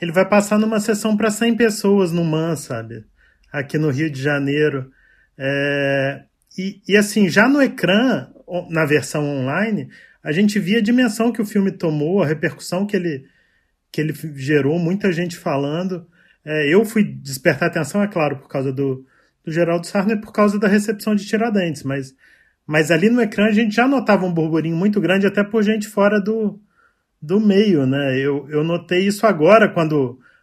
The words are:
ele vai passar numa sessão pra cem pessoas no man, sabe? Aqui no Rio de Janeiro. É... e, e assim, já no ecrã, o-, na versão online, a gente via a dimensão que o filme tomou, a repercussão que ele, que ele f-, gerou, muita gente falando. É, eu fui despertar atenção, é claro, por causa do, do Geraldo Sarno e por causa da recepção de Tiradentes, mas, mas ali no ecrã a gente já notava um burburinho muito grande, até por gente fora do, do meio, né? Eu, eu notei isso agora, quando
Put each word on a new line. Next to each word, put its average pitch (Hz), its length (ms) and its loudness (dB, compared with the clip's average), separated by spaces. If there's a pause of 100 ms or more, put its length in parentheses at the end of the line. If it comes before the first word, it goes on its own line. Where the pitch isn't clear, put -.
ele 170 100 -6
vai 185 160 4
passar 208 320 2
numa 220 200 0
sessão 214 380 0
pra 220 140 0
cem 226 240 0
pessoas 202 560 2
no 170 120 0
man, 160 320 -2
sabe? 113 480 -12 (480)
Aqui 143 280 -6
no 156 100 0
Rio 147 200 -2
de 131 120 -10
Janeiro. 139 680 -2 (440)
É... 139 880 -2 (320)
e, 190 320 -8
e 190 80 2
assim, 208 320 2
já 196 200 4
no 285 120 2
ecrã, 208 680 0 (180)
o-, 175 260 -10
na 160 140 0
versão 147 400 0
online, 143 640 -4 (340)
a 156 80 -4
gente 208 280 2
via 185 180 0
a 226 60 2
dimensão 240 480 2
que 226 100 -4
o 208 40 -4
filme 196 260 0
tomou, 160 500 0
a 143 60 2
repercussão 165 580 -4
que 202 100 -2
ele, 165 300 -4 (680)
que - 80 -4
ele 156 120 -2
f-, 151 240 -12
gerou, 139 420 0
muita 185 340 -2
gente 175 240 -4
falando. 165 680 -4 (400)
É, 151 280 0
eu 220 120 6
fui 214 180 0
despertar 151 640 -2
atenção, 170 340 -2
é 202 60 0
claro, 151 300 -2
por - 100 -20
causa 135 240 -4
do, 131 340 -4 (400)
do 165 60 -6
Geraldo 170 340 0
Sarno 202 280 -2
e 214 80 -2
por - 100 -18
causa 208 260 2
da 208 100 2
recepção 208 460 0
de 202 140 -2
Tiradentes, 208 560 -2
mas, 135 320 -6 (500)
mas 156 260 0
ali 170 180 4
no 240 120 2
ecrã 208 260 0
a 220 40 0
gente 214 240 2
já 240 120 2
notava 214 380 2
um 180 80 -2
burburinho 160 420 0
muito 208 260 0
grande, 190 260 2
até 202 160 0
por 214 200 -2
gente 214 240 -2
fora 202 320 2
do, 214 400 -2 (640)
do 170 180 0
meio, 196 460 4
né? 135 320 0
Eu, 139 320 -2
eu 151 140 0
notei 175 420 -2
isso 202 220 2
agora, 196 420 6
quando 147 480 0 (260)